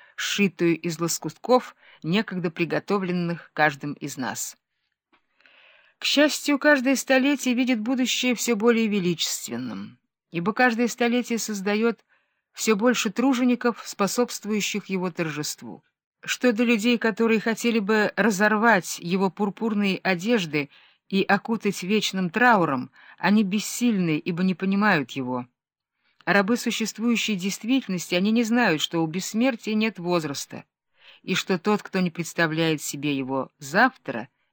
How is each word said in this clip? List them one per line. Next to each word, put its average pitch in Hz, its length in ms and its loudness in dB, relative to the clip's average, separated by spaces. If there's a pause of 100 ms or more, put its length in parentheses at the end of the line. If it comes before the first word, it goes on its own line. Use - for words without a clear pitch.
(160)
сшитую 175 640 0
из 160 200 -6
лоскутков, 170 760 -2 (280)
некогда 180 480 -2
приготовленных 175 1000 -4
каждым 147 400 0
из - 240 -10
нас. - 400 -8 (1400)
К - 80 -8
счастью, 285 540 2
каждое 277 360 4
столетие 262 580 2
видит 240 260 0
будущее 247 560 0
всё 233 200 -2
более 226 320 4
величественным, 123 1120 -4 (340)
ибо 170 220 -4
каждое 247 340 2
столетие 233 520 -2
создаёт 214 640 -2 (500)
всё 220 220 0
больше 226 340 0
тружеников, 247 760 0
способствующих 208 1040 -4
его 185 240 -4
торжеству. 147 720 -8 (400)
Что - 300 2
до 233 100 0
людей, 233 340 2
которые 226 440 2
хотели 226 380 0
бы 214 360 2
разорвать 208 840 2
его 185 300 0
пурпурные 202 720 -2
одежды 175 680 0 (400)
и 190 140 2
окутать 202 600 0
вечным 190 460 -2
трауром, 170 600 4 (260)
они 208 260 4
бессильны, 190 720 0
ибо 170 260 -2
не 185 120 2
понимают 196 560 2
его. 123 360 -6 (800)
Рабы 202 300 4
существующей 220 800 -2
действительности, 190 800 -2
они 196 160 2
не 233 120 2
знают, 220 380 2
что 165 220 -2
у 160 40 0
бессмертия 220 640 -2
нет 214 260 -2
возраста, 160 640 -4 (600)
и 185 120 -2
что 185 240 0
тот, 208 240 0
кто - 160 -4
не 180 100 0
представляет 160 720 0
себе 143 360 -4
его 131 420 -4
завтра, 143 720 -2 (240)